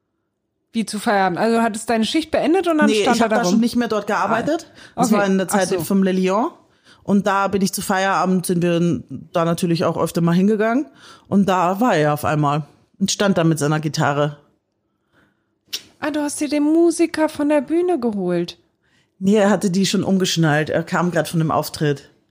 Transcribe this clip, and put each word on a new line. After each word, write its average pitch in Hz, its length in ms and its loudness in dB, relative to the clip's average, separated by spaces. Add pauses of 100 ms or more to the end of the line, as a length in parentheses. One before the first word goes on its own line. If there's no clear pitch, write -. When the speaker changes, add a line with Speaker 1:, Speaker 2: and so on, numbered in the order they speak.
(720)
Speaker 1:
Wie 226 140 -2
zu 214 120 -8
Feierabend? 190 400 0
Also 226 240 2
hattest 226 280 -4
deine 226 140 2
Schicht 311 260 -2
beendet 311 380 0
und 311 100 2
dann 302 80 4
Speaker 2:
Nee, 214 160 2
Speaker 1:
stand 233 140 2
Speaker 2:
ich 233 60 0
Speaker 1:
er - 20 4
Speaker 2:
hab 208 60 -2
Speaker 1:
da 220 80 0
Speaker 2:
da 240 40 0
Speaker 1:
rum? 185 100 0
Speaker 2:
schon - 80 2
nicht 233 160 0
mehr 240 120 -2
dort 208 180 -2
gearbeitet. 220 600 -2 (280)
Speaker 1:
Ah, - 80 -6
Speaker 2:
Das 254 60 0
Speaker 1:
okay. 220 100 2
Speaker 2:
war 202 80 2
in 190 120 2
der 185 120 0
Speaker 1:
Ach - 20 -4
Speaker 2:
Zeit 190 160 2
Speaker 1:
so. 190 120 -2
Speaker 2:
vom 196 220 0
Le 185 100 2
Lion. 190 380 0 (520)
Und 196 240 2
da 196 220 0
bin 196 140 0
ich 196 100 0
zu 190 100 -8
Feierabend, 185 640 0
sind 175 160 0
wir 170 400 0 (300)
da 170 120 0
natürlich 170 400 0
auch 165 160 0
öfter 165 200 -2
mal 170 140 2
hingegangen. 220 520 2 (420)
Und 196 200 2
da 185 320 0
war 240 160 2
er 151 180 2
auf 147 100 -6
einmal 147 400 0 (360)
und 190 100 0
stand 196 280 0
da 165 60 2
mit 160 140 2
seiner 151 220 0
Gitarre. 147 580 -2 (1600)
Speaker 1:
Ah, 302 100 -4
du 302 100 -4
hast 294 200 -6
dir 302 80 -4
den 294 160 0
Musiker 320 640 2
von 302 200 -4
der 294 120 2
Bühne 339 400 0
geholt? 180 580 -4 (600)
Speaker 2:
Nee, 196 180 2
er 202 140 4
hatte 190 200 0
die 190 160 0
schon 196 180 -2
umgeschnallt. 165 680 0
Er 165 140 -2
kam 175 260 -2
grad 165 180 -2
von 170 100 -2
dem 156 120 0
Auftritt. 147 580 -2 (220)